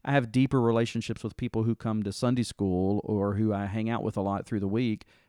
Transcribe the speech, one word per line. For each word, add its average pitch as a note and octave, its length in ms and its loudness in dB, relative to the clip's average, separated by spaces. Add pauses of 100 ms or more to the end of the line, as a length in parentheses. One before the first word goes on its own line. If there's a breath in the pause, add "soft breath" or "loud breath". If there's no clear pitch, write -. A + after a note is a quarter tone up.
I C#3 80 -2
have B2 180 2
deeper C3 280 4
relationships A#2 640 0
with A2 140 -8
people A2+ 260 -2
who A2+ 120 2
come A2 280 -2
to G2 80 -2
Sunday B2 320 0
school F#2+ 600 0
or G2+ 320 0
who G#2+ 180 2
I G2+ 120 -2
hang A2 240 -2
out A2+ 140 -4
with G#2 140 -2
a G2+ 40 -2
lot G2 240 -2
through A2 140 -4
the G2 80 0
week A2 380 0 (240 soft breath)